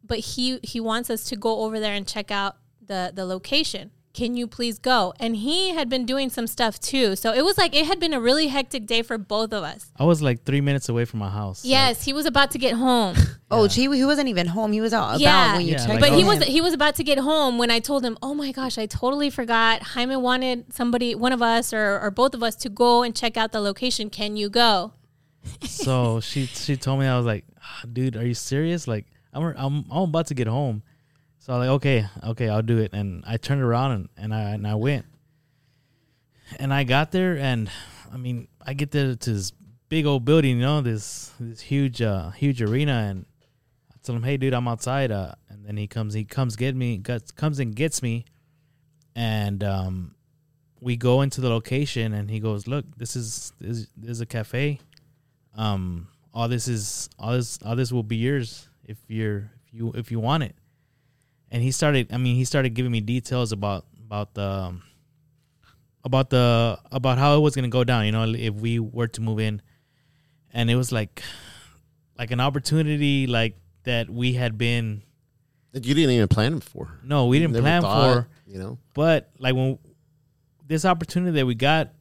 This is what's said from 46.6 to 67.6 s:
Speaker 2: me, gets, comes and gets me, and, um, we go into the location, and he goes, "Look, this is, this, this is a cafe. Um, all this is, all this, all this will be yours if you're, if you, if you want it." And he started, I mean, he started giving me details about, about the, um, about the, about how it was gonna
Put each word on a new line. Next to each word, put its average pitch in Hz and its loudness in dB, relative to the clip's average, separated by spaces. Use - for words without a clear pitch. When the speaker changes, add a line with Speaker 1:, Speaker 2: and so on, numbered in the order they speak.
Speaker 2:
me, 120 -2
gets, 113 -8
comes 151 -4
and 113 -2
gets 151 -2
me, 117 -4
and, 104 -2
um, 92 -4
we 123 -4
go 123 4
into 135 -2
the 127 0
location, 117 -2
and 104 -4
he 110 -4
goes, 104 -4
"Look, 135 -4
this 120 -10
is, 113 -10
this, 113 -8
this 110 -16
is 117 -8
a 117 -6
cafe. 131 -4
Um, 92 -4
all 117 -2
this 120 -4
is, 107 -6
all 113 -6
this, 123 -4
all 113 -4
this 123 -2
will 120 -2
be 110 -4
yours 123 -4
if 110 -16
you're, 107 -4
if - -20
you, 113 -6
if 113 -8
you 113 -4
want 139 0
it." - -8
And 120 -2
he 131 0
started, 135 0
I 123 -4
mean, 123 2
he 127 2
started 131 0
giving 123 -2
me 113 0
details 120 -2
about, 101 -4
about 104 -8
the, 101 -6
um, 92 -6
about 131 2
the, 117 4
about 127 0
how 147 6
it 151 6
was 151 4
gonna 127 -2